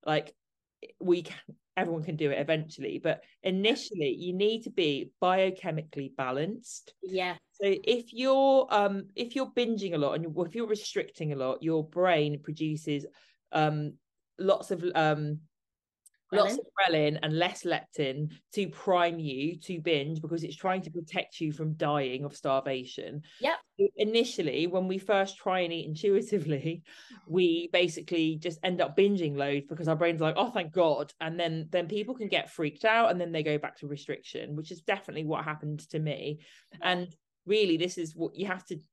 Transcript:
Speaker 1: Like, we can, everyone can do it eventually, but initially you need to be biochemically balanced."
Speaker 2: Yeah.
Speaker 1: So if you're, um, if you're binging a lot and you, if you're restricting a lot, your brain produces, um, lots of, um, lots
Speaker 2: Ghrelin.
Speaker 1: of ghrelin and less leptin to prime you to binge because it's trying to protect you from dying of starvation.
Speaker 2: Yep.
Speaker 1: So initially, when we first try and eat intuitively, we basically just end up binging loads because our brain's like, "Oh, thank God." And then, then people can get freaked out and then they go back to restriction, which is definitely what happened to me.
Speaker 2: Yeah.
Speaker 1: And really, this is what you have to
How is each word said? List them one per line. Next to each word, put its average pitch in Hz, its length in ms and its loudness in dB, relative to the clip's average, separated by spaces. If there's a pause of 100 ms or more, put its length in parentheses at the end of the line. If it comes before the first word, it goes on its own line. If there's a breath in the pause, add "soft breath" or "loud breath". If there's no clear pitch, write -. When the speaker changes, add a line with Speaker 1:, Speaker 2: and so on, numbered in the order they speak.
Speaker 1:
Like, 151 300 0 (640)
we 175 240 2
can, - 140 -14 (400)
everyone 170 260 -2
can 156 140 -4
do 143 160 0
it - 80 0
eventually, 156 580 -2
but - 240 -2 (220 loud breath)
initially 190 640 0 (100)
you 175 140 -6
need 214 300 0
to - 80 -10
be 147 420 0 (100)
biochemically 180 960 0
balanced." 147 840 -6
Speaker 2:
Yeah. 180 360 -4 (160)
Speaker 1:
So 202 200 0 (120)
if 240 280 0
you're, 269 580 4
um, 196 340 2 (100)
if 233 220 -6
you're 262 160 -2
binging 214 420 0
a 156 40 2
lot 143 160 2
and 160 100 -2
you, 165 200 -2
if 170 120 -8
you're 233 100 -2
restricting 185 680 -4
a 139 40 -4
lot, 131 260 -2
your 160 220 2
brain 156 580 2
produces, 151 640 -4 (460 soft breath)
um, 151 400 2 (440)
lots 190 360 2
of, 175 120 -4 (120)
um, 151 420 2 (920)
lots 202 240 4
Speaker 2:
Ghrelin. - 20 -2
Speaker 1:
of - 80 -8 (260)
ghrelin 151 300 4
and 156 160 0
less 175 240 0
leptin 151 680 -2 (200 loud breath)
to 196 160 0
prime 170 520 2
you 151 400 -4
to 175 200 -8
binge 156 400 0
because 165 220 -4
it's 156 140 -10
trying 190 260 -2
to 170 80 -10
protect 170 500 -6
you 156 120 -2
from 156 220 -4
dying 143 500 -2
of 143 100 -8
starvation. 135 880 -4 (180 loud breath)
Speaker 2:
Yep. 294 180 0 (200)
Speaker 1:
So 196 180 4
initially, 208 680 0
when 185 220 0
we 190 100 -2
first 196 380 0
try 185 240 -2
and 170 120 -2
eat 165 140 -6
intuitively, 160 960 0 (460 loud breath)
we 170 440 4
basically 160 640 2
just 160 280 -6
end 180 160 0
up 151 160 2
binging 190 400 4
loads 143 320 0
because 160 180 -6
our 160 100 4
brain's 170 240 2
like, 160 160 2
"Oh, 208 140 2
thank 170 220 -4
God." 151 480 2
And 165 180 -4
then, 160 320 -2
then 175 160 0
people 214 280 -4
can 214 140 -6
get 180 220 0
freaked 151 340 -4
out 226 280 6
and 180 80 0
then 170 100 -2
they 156 140 -2
go 151 140 2
back - 200 -6
to 151 80 -12
restriction, 143 680 -8
which 160 160 -10
is 165 80 -16
definitely 196 440 -4
what 151 200 -2
happened 151 460 -6
to 160 100 -4
me. 151 400 -4 (320 loud breath)
Speaker 2:
Yeah. - 100 -20
Speaker 1:
And 180 340 -2 (280)
really, 190 320 4
this 180 220 -2
is 160 180 -8
what 160 180 -4
you 190 120 -6
have 185 200 -6
to 175 100 -10 (160)